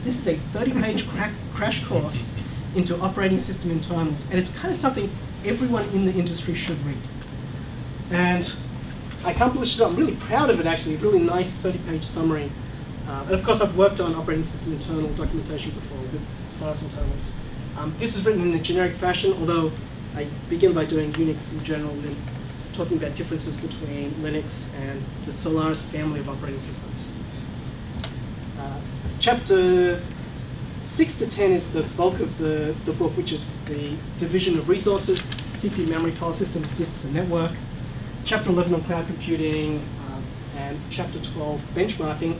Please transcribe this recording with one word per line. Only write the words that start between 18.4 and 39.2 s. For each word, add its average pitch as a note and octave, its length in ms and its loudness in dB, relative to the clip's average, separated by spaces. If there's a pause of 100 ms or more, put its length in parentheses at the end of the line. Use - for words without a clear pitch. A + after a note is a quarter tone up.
in F3 120 4
a D#3+ 80 2
generic F3+ 360 2
fashion, F3+ 420 4
although E3 320 4 (440)
I D3 100 -2 (240)
begin E3+ 240 6
by D#3+ 100 4
doing D3+ 300 2
Unix D#3+ 400 0
in D#3 100 -4
general D3+ 280 -2
and C#3+ 120 -6
then C#3+ 120 -4 (580)
talking - 240 0
about D3 180 -2
differences D#3+ 400 -4
between C#3+ 600 -4
Linux D3+ 580 -4
and C3+ 300 -6 (220)
the - 60 -6
Solaris D#3+ 500 0
family D3+ 380 -4
of C#3+ 80 -6
operating C3+ 320 -6
systems. - 520 -8 (1500)
Uh, - 200 -6 (400)
chapter F#3 800 6 (840)
six - 340 2
to - 100 0
ten G3+ 240 4
is F3 200 2
the D#3 120 2
bulk F#3 360 2
of - 200 0
the, D#3 360 0 (100)
the - 80 0
book, - 220 2
which F3+ 160 -2
is D3+ 160 -4 (180)
the D3 300 -4 (220)
division F3+ 400 2
of D3 100 0
resources, G3 520 4 (340)
C - 160 0
P F#3 140 0
U, D#3+ 40 2
memory, E3 240 2
file E3+ 220 -2
systems, E3 420 -2
disks, D#3+ 300 -2
and C#3 80 -2
network. E3+ 380 2 (760)
Chapter - 240 0
eleven F3 240 6
on D#3+ 100 2
cloud E3+ 220 0
computing, D#3 720 0 (300)